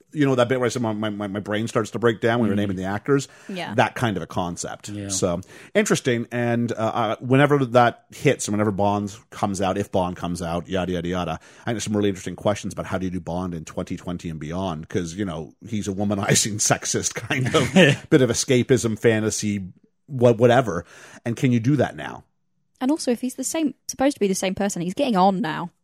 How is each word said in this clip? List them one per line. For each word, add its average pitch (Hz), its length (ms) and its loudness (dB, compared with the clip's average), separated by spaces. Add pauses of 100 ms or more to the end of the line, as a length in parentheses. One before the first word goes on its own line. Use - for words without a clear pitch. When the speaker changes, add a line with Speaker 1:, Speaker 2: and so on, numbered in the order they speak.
(120)
Speaker 1:
you 147 120 2
know, 135 120 4
that 120 120 4
bit 127 120 0
where 123 60 2
I - 20 4
said 123 120 -4
my, 110 120 0
my, 107 180 -4
my, 104 160 -6
my 98 140 -6
brain 104 260 -2
starts 113 240 -2
to 117 80 -6
break 113 220 2
down 117 180 2
when 117 80 4
you're 101 80 2
Speaker 2:
Mm. 101 60 2
Speaker 1:
naming 98 160 0
the 92 80 -6
actors? 135 420 0 (220)
Speaker 3:
Yeah. 175 260 -8
Speaker 1:
That 113 220 2
kind 110 200 -2
of 85 60 -4
a 80 60 -10
concept. - 600 -6
Speaker 2:
Yeah. 104 200 -10
Speaker 1:
So, 92 320 -2 (340)
interesting. 139 560 0
And, 120 400 0
uh, - 60 -6
uh, 110 420 0
whenever 139 460 4
that 120 400 4 (100)
hits - 320 0
and 104 80 -2
whenever 107 160 2
Bond 101 420 0 (180)
comes 98 300 -4
out, 92 160 0
if 101 140 -4
Bond 90 240 0
comes 87 260 -6
out, 85 280 -4
yada, 90 240 -2
yada, 85 160 -4
yada, 87 240 -2
I 85 40 -6
think - 380 -8
there's 104 100 -6
some 107 120 -2
really 104 140 2
interesting 90 260 -8
questions 101 360 -2
about 90 140 -8
how 95 120 -4
do 95 80 -4
you 90 40 -4
do 90 100 -6
Bond 87 320 -6
in 80 120 -10
twenty 90 320 -8
twenty 87 340 -8
and 80 80 -8
beyond? 82 500 -6
'Cause, 85 260 -4
you 101 100 -4
know, 80 280 -8 (160)
he's 104 200 -6
a 98 40 -2
womanizing, 104 640 0
<laughs> 107 80 -6
sexist - 540 -4
kind 127 360 -4
of 143 220 0
Speaker 2:
<laughs> 147 340 6
Speaker 1:
bit 143 140 6
of 120 80 4
escapism, 117 680 2
fantasy, 107 680 0 (420)
wha-, 120 280 4
whatever. 117 500 4 (400)
And 117 120 -4
can 131 140 2
you 120 80 4
do 123 160 2
that 117 220 0
now? 69 260 -12 (580)
Speaker 3:
And 262 120 2
also, 320 180 -2
if 233 100 -2
he's 254 140 -6
the - 80 -8
same, 320 320 -2 (140)
supposed 277 260 0
to - 60 -8
be 202 80 2
the 190 80 0
same 190 180 -2
person, 196 260 -2
he's 180 140 -4
getting 269 220 0
on 185 240 4
now. 156 320 -4 (120)